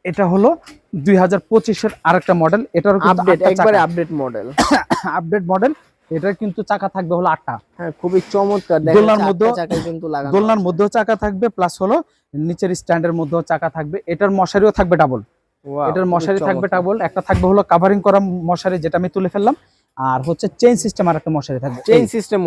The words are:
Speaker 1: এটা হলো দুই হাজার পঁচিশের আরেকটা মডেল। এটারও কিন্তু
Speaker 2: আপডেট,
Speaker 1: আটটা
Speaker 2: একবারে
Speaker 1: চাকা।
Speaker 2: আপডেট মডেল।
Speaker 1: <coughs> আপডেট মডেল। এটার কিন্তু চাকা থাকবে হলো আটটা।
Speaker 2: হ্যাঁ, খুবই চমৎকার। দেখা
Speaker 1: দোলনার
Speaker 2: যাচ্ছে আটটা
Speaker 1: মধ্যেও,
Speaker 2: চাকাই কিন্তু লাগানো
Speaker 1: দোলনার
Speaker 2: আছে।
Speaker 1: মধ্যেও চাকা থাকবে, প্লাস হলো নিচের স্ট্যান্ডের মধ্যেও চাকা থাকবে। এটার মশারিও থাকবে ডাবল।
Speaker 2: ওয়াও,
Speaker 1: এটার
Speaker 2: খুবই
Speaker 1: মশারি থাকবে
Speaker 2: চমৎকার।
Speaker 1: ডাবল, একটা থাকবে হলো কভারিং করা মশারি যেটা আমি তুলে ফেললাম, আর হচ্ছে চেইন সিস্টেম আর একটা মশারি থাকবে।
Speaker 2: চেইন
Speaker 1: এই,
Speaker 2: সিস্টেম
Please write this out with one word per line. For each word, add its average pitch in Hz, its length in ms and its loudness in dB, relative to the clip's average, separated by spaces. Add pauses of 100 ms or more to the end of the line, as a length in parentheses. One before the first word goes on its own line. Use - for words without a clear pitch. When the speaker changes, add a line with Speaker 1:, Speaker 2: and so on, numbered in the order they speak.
Speaker 1:
এটা 185 220 -2
হলো 196 220 4 (460)
দুই 185 220 2
হাজার 185 320 4
পঁচিশের 220 440 0 (120)
আরেকটা 180 300 2
মডেল। 170 280 2 (100)
এটারও 196 280 2
কিন্তু 180 220 2
Speaker 2:
আপডেট, 180 180 2
Speaker 1:
আটটা 185 100 2
Speaker 2:
একবারে 190 260 4
Speaker 1:
চাকা। 175 100 4
Speaker 2:
আপডেট 170 260 -4
মডেল। 123 340 -6 (100)
Speaker 1:
<coughs> 180 640 -2
আপডেট 180 340 -4
মডেল। 208 200 2 (380)
এটার 165 240 -2
কিন্তু 208 280 -8
চাকা 196 260 -4
থাকবে 175 260 -6
হলো 180 140 0
আটটা। 156 260 -4 (220)
Speaker 2:
হ্যাঁ, 170 240 -10
খুবই 180 200 0 (100)
চমৎকার। 196 500 0
দেখা 160 160 2
Speaker 1:
দোলনার 214 120 6
Speaker 2:
যাচ্ছে 214 140 2
আটটা 196 60 2
Speaker 1:
মধ্যেও, 196 280 0
Speaker 2:
চাকাই 165 320 -4
কিন্তু 165 200 -8
লাগানো 143 260 -6
Speaker 1:
দোলনার 214 240 2
Speaker 2:
আছে। 185 80 -2
Speaker 1:
মধ্যেও 180 220 0
চাকা 220 280 0
থাকবে, 208 320 -2
প্লাস 180 320 -2
হলো 202 160 2 (380)
নিচের 170 400 -2
স্ট্যান্ডের 170 380 -2
মধ্যেও 165 300 -2
চাকা 160 280 -2
থাকবে। 156 260 -8 (100)
এটার 196 240 0
মশারিও 196 480 2
থাকবে 180 180 2
ডাবল। 131 240 2
Speaker 2:
ওয়াও, - 680 -10
Speaker 1:
এটার 185 160 -2
Speaker 2:
খুবই 180 100 0
Speaker 1:
মশারি 175 240 0
থাকবে 196 280 -2
Speaker 2:
চমৎকার। 180 40 -6
Speaker 1:
ডাবল, 185 300 0
একটা 185 200 -4
থাকবে 185 300 0
হলো 196 120 4
কভারিং 190 380 4
করা 196 180 4 (300)
মশারি 180 300 -2
যেটা 160 200 -2
আমি 180 100 -2
তুলে 190 200 -2
ফেললাম, 202 260 0 (440)
আর 131 240 -2
হচ্ছে 165 240 -4 (140)
চেইন 240 160 6
সিস্টেম 202 320 -4
আর 160 80 2
একটা 156 140 -6
মশারি 143 340 -4
থাকবে। 127 220 -8
Speaker 2:
চেইন 240 160 6
Speaker 1:
এই, 220 120 -2
Speaker 2:
সিস্টেম 208 320 -2